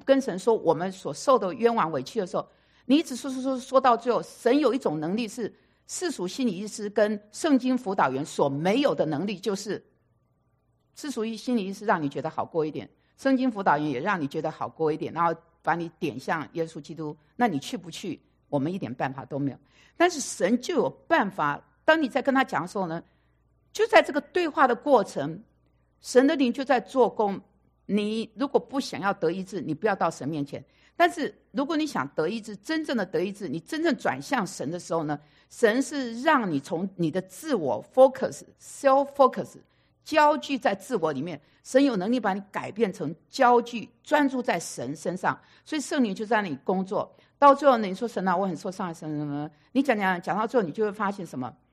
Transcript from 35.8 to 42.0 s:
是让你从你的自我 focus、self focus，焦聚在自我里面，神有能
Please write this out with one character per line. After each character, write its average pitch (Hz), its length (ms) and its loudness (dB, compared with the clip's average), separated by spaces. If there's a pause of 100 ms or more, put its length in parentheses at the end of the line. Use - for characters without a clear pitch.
是 240 420 -6
让 262 280 4
你 143 80 0
从 175 280 -4 (100)
你 170 120 0
的 - 120 -2
自 294 340 -6
我 131 260 -2 (120)
focus、 254 480 4 (200)
self 277 540 2
focus， 247 400 4 (480)
焦 302 340 4
聚 285 200 -4
在 208 180 0
自 240 220 -4
我 160 160 0
里 131 80 -6
面， 165 180 -8 (240)
神 262 180 4
有 269 140 4
能 190 160 0